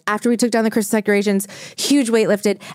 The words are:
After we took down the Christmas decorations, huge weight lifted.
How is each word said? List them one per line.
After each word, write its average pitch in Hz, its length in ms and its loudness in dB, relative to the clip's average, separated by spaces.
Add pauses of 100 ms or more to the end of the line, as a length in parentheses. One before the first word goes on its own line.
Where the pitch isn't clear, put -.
After 208 220 0
we 240 80 2
took 226 140 0
down 226 120 2
the 220 80 0
Christmas 214 200 -2
decorations, 202 560 0 (300)
huge 277 320 0
weight 226 180 2
lifted. 202 340 0 (140)